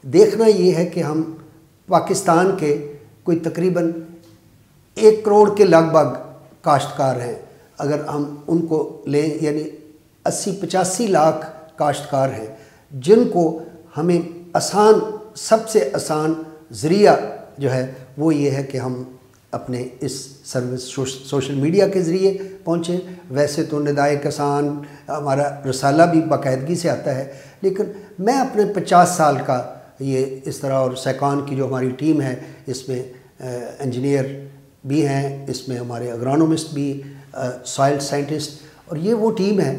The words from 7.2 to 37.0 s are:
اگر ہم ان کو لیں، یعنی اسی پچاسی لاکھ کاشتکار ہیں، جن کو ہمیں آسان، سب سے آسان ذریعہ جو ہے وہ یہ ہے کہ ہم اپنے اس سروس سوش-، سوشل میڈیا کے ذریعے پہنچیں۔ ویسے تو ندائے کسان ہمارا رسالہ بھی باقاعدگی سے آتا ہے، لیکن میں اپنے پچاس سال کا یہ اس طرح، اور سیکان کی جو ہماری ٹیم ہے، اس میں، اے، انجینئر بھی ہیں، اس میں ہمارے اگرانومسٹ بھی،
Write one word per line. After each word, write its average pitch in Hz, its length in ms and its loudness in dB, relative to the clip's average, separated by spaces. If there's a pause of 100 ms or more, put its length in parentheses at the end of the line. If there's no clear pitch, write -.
اگر 147 260 -2
ہم 147 320 -6 (100)
ان 165 200 0
کو 156 400 -4
لیں، 147 340 0
یعنی 151 220 -2 (600)
اسی - 360 -2
پچاسی 185 460 -2
لاکھ 160 400 2 (300)
کاشتکار 139 520 -2 (100)
ہیں، 110 80 -10 (440)
جن 170 420 6
کو 165 260 0 (380)
ہمیں 170 220 2 (340)
آسان، 415 420 6 (400)
سب - 340 2
سے - 240 2
آسان 160 400 -2 (400)
ذریعہ 160 440 4 (420)
جو 131 160 -2
ہے 131 180 -4 (260)
وہ 156 160 2
یہ 143 160 0
ہے 139 120 -2
کہ 131 160 -6
ہم 127 240 -6 (480)
اپنے 123 380 -8 (120)
اس 135 120 -6 (320)
سروس 123 380 -4
سوش-، - 420 -8
سوشل 139 300 -4
میڈیا 170 340 2
کے 190 140 0
ذریعے 190 360 0 (260)
پہنچیں۔ 170 340 -2 (320)
ویسے 147 340 0
تو 147 140 -4
ندائے 143 440 0
کسان 147 580 -2 (280)
ہمارا 143 400 -2 (220)
رسالہ 143 320 4
بھی 165 180 4
باقاعدگی 139 540 -2
سے 165 160 -2
آتا 127 240 -2
ہے، 139 180 -8 (300)
لیکن 196 220 0 (340)
میں 214 160 0
اپنے 214 300 2 (100)
پچاس 175 340 6
سال 151 280 2 (100)
کا 123 280 -2 (260)
یہ 131 240 0 (200)
اس 143 140 -8
طرح، 135 140 -4
اور 131 220 0
سیکان 139 520 -2
کی 139 100 -6
جو 131 100 -2
ہماری 127 240 -2
ٹیم 151 300 0
ہے، 131 140 -2 (320)
اس 131 220 -10
میں، 127 140 -6 (360)
اے، 127 200 -10 (200)
انجینئر 135 460 -2 (600)
بھی 143 220 0
ہیں، 139 420 -4
اس 127 200 -8
میں 127 80 -6
ہمارے 120 340 -8
اگرانومسٹ 143 640 0
بھی، 139 280 -4 (320)